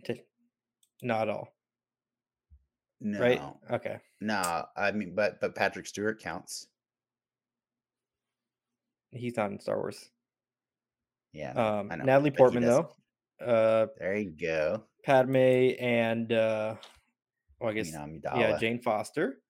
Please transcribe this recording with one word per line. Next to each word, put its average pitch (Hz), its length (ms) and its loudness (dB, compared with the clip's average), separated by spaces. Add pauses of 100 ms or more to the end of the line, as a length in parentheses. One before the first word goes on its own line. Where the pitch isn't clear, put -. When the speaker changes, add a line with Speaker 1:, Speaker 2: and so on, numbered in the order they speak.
Speaker 1:
t-, - 200 -10 (760)
not 110 280 -2
at 104 60 -4
all. - 120 -12 (1500)
Right? 107 380 0
Speaker 2:
No. 139 200 -12 (120)
Speaker 1:
Okay. - 280 -6 (220)
Speaker 2:
No, 95 440 -2 (120)
I 101 140 0
mean, 95 240 -6
but, 104 260 0
but 95 140 -4
Patrick 98 320 -2
Stewart 107 340 -6
counts. - 460 -12 (2500)
Speaker 1:
He's 120 260 -8
not 104 140 -2
in 101 80 -12
Star 107 180 -4
Wars. - 320 -8 (1200)
Speaker 2:
Yeah, 73 200 -10
no, 120 80 -2 (180)
Speaker 1:
Um, 101 120 -8
Speaker 2:
I 82 60 -8
know, 131 80 -6
Speaker 1:
Natalie 139 240 6
Speaker 2:
but 135 60 -4
he - 20 -2
Speaker 1:
Portman, 123 260 6
Speaker 2:
doesn't. 120 240 4 (520)
Speaker 1:
though. - 60 -12
Uh, 113 420 4 (120)
Speaker 2:
There 92 180 -4
you 98 220 -4
go. 82 440 -2 (200)
Speaker 1:
Padme 131 320 4 (440)
and, 117 520 0
uh, 110 440 0 (840)
well, 113 120 -4
I - 20 -6
guess, 104 180 -4
Speaker 2:
Queen 76 320 -12
Speaker 1:
yeah, - 80 -4
Speaker 2:
Amidala. 113 280 2
Speaker 1:
Jane 117 220 0
Foster. 123 580 -4 (100)